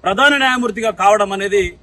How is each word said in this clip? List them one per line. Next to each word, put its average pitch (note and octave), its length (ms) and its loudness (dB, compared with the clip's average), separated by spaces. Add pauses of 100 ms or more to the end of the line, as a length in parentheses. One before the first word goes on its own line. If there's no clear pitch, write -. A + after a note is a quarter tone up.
ప్రధాన B3+ 300 2 (100)
న్యాయమూర్తిగా A#3 480 -2 (100)
కావడం G3+ 340 2
అనేది G3 280 -2 (200)